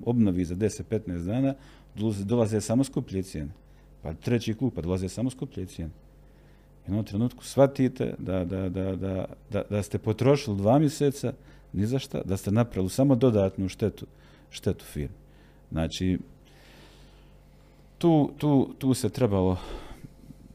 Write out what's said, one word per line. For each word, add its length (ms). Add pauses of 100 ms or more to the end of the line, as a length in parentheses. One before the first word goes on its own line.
obnovi 400
za 100
deset, 320
petnaest 380
dana, 300 (400)
dolaze, 280
dolaze 380
samo 220
skuplje 400
cijene. 280 (500)
Pa 120
treći 400
klub, 220
pa 60
dolaze 280
samo 200
skuplje 360
cijene. 260 (880)
U 100
jednom 160
trenutku 380
shvatite 760
da, 280
da, 240
da, 260
da, 300 (260)
da, 180
da 140
ste 140
potrošili 600
dva 220
mjeseca 540 (400)
ni 120
za 140
šta, 260
da 120
ste 140
napravili 380
samo 260
dodatnu 540
štetu, 360 (440)
štetu 360
firmi. 300 (560)
Znači, 480 (1800)
tu, 400
tu, 400
tu 160
se 160
trebalo 480 (960)